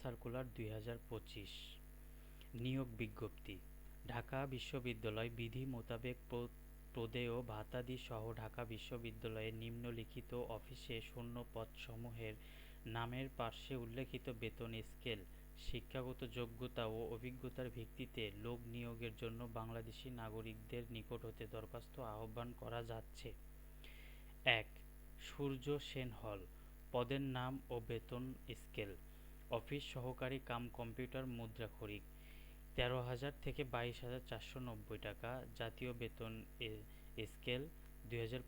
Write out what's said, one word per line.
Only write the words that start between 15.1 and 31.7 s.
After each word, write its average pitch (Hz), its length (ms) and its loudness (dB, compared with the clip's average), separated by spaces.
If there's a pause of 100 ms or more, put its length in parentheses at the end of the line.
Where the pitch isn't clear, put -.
শিক্ষাগত 127 680 2
যোগ্যতা 117 600 2
ও 110 120 4 (160)
অভিজ্ঞতার 127 560 0
ভিত্তিতে 113 680 -2
লোক 117 300 0
নিয়োগের 117 500 -2
জন্য 117 380 0
বাংলাদেশি 113 560 -2
নাগরিকদের 113 800 -2
নিকট 113 340 -2
হতে 110 220 -2
দরখাস্ত 113 540 -4
আহ্বান 113 520 0
করা 117 300 0
যাচ্ছে। 113 500 -4 (1120)
এক, 117 220 10 (540)
সূর্য 139 580 2
সেন 127 320 0
হল। 104 360 -4 (460)
পদের 127 280 6
নাম 131 400 4 (100)
ও 120 100 4
বেতন 123 540 0 (160)
স্কেল, 101 460 -2 (540)
অফিস 135 320 4
সহকারী 127 640 2
কাম 120 220 4
কম্পিউটার 123 580 0
মুদ্রাক্ষরিক, 110 760 0 (720)